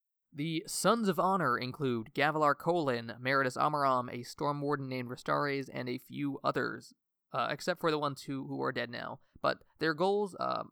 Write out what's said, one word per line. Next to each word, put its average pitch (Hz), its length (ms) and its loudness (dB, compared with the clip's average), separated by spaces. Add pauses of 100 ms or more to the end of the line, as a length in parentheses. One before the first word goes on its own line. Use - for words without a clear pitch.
(360)
The 156 300 -2
Sons 214 440 2
of 165 100 0
Honor 175 400 4
include 123 560 -2
Gavilar 147 400 4
Kholin, 123 640 0
Meritus 131 340 2
Amaram, 135 560 2
a 120 120 -8
Storm 143 380 -2
Warden 143 280 -2
named 127 220 -4
Restares, 139 600 -2
and 127 160 -6
a 127 120 -4
few 139 440 -6
others, 123 520 -2 (360)
uh, 120 200 -2
except 170 280 -4
for 165 120 2
the 151 80 0
ones 143 240 -2
who, 139 240 -6
who 135 160 -6
are 131 80 0
dead 120 180 -4
now. 120 300 -8 (240)
But - 160 2 (200)
their 160 140 2
goals, 196 460 0
um, 120 320 -4